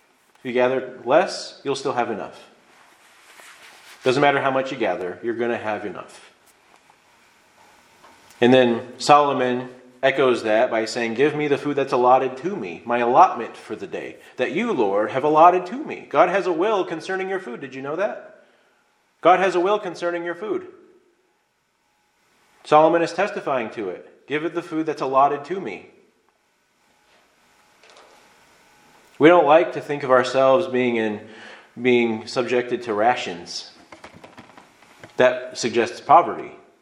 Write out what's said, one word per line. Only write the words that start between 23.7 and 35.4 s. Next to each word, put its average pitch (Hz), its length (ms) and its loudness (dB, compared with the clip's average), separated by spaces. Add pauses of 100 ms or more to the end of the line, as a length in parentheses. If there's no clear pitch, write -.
to 104 180 -8
it. - 380 -14
"Give 151 180 -4
it 165 100 -6
the 170 80 -6
food 160 240 -6
that's 151 160 -6
allotted 139 420 2
to 190 160 -8
me." 104 300 -12 (3250)
We 147 80 8
don't 170 180 8
like 151 280 4
to 147 60 -8
think 143 220 -8
of 135 80 -6
ourselves 131 560 4
being 123 300 -2
in, 107 320 -4 (520)
being 117 460 0
subjected 123 580 -2
to 110 100 -4
rations. 101 760 -4 (1500)
That - 400 2